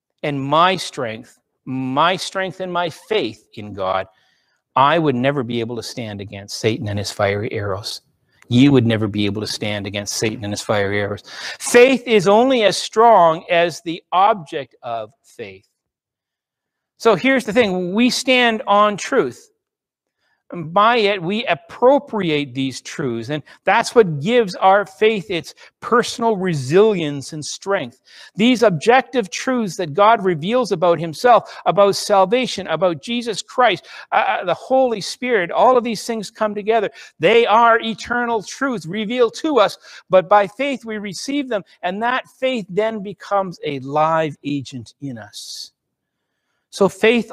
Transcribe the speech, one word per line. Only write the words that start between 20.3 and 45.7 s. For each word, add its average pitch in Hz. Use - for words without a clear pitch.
By 185
it, 202
we 208
appropriate 170
these 135
truths, 117
and 151
that's 226
what 175
gives 208
our 196
faith 214
its 165
personal 226
resilience 165
and 151
strength. 180
These 233
objective 233
truths 233
that 165
God 202
reveals 190
about 170
himself, 170
about 196
salvation, 196
about 165
Jesus 233
Christ, 226
uh, -
uh, 208
the 170
Holy 247
Spirit, 214
all 220
of 233
these 226
things 220
come 214
together. 208
They 226
are 226
eternal 233
truths 240
revealed 220
to 294
us, 190
but 185
by 202
faith 269
we 220
receive 254
them, 208
and 185
that 247
faith 262
then 214
becomes 196
a 143
live 156
agent 135
in 131
us. -